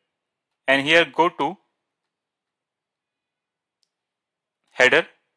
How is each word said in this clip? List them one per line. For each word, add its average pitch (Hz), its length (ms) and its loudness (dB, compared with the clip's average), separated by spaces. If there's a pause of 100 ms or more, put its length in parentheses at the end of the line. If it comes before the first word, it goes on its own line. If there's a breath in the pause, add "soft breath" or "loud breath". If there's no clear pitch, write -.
(680)
and 135 180 0
here 160 200 2
go 156 240 -2
to 160 280 -6 (3250)
header. 127 360 0 (300)